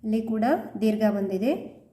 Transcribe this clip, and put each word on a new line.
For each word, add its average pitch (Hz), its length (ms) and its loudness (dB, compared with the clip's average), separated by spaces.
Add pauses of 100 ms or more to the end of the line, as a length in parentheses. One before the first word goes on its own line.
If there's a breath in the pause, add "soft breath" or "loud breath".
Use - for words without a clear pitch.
ಇಲ್ಲಿ 220 280 0
ಕೂಡ 220 140 0 (360)
ದೀರ್ಘ 214 220 2 (160)
ಬಂದಿದೆ. 196 340 0 (400)